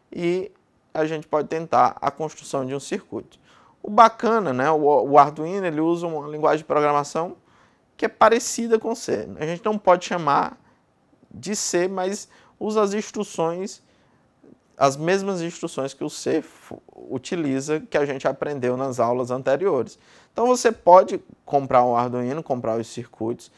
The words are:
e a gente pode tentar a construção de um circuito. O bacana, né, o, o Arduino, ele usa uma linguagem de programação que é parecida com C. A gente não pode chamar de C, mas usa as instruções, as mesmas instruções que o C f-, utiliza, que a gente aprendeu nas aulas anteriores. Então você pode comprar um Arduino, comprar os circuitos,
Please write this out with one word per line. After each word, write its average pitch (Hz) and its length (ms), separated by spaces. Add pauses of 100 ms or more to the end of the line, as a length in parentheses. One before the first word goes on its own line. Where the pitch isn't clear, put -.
(120)
e 175 380 (440)
a 156 120
gente 156 220
pode 147 220
tentar 160 500
a - 100
construção 147 560
de 131 80
um 139 60
circuito. - 580 (460)
O - 60
bacana, 220 640
né, 131 180
o, 143 400
o 143 60
Arduino, 156 480
ele 156 160
usa 170 260
uma 151 200
linguagem 151 320
de 156 40
programação 147 720 (600)
que - 80
é - 40
parecida 226 680
com 220 160
C. - 340 (120)
A 151 60
gente 170 200
não 214 120
pode 180 280
chamar 151 520 (720)
de 185 260
C, 180 320
mas 190 420 (300)
usa 214 220
as 202 120
instruções, 190 920 (920)
as 139 180
mesmas 185 460
instruções 165 520
que - 100
o 151 60
C - 280
f-, - 380 (200)
utiliza, 139 880
que 131 160
a 147 80
gente 139 220
aprendeu 135 500
nas 131 220
aulas 123 320
anteriores. 135 680 (320)
Então 233 160
você 247 240
pode 190 480 (240)
comprar 131 400
um 120 140
Arduino, 123 440
comprar 117 380
os 110 80
circuitos, - 680